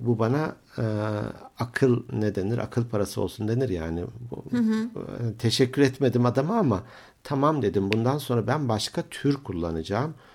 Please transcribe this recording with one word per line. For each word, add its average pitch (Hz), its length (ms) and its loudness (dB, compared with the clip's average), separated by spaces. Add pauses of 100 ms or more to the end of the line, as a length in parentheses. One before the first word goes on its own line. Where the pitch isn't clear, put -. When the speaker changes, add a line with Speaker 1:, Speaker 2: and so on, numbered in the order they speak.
Speaker 1:
bu 117 180 2
bana, 123 380 0 (220)
e, 123 40 -2 (760)
akıl 123 440 2 (100)
ne 107 220 0
denir? 117 240 0
Akıl 117 300 -2
parası 104 320 -2
olsun 104 280 -2
denir 117 200 0
yani. 85 360 -2 (260)
Bu, - 200 -10
Speaker 2:
Hı 240 120 2
hı. 220 220 2
Speaker 1:
e, 117 540 -6
teşekkür 123 440 2
etmedim 123 440 2
adama 147 320 2
ama 120 240 2 (420)
"Tamam," 143 380 2
dedim, 98 300 2
"bundan 123 260 2
sonra 117 280 0
ben 131 220 0
başka 113 340 -2
tür - 320 0
kullanacağım." 90 800 -2 (200)